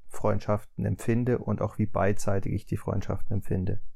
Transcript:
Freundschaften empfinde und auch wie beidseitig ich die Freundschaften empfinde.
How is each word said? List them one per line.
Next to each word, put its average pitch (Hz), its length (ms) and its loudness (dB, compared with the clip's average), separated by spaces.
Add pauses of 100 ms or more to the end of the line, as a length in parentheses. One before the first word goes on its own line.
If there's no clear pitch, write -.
Freundschaften 104 800 -2
empfinde 117 520 0
und - 240 -2
auch 107 160 -4
wie 107 80 0
beidseitig 101 680 2
ich 104 120 -4
die 107 120 -4
Freundschaften 101 600 0
empfinde. 92 420 0 (160)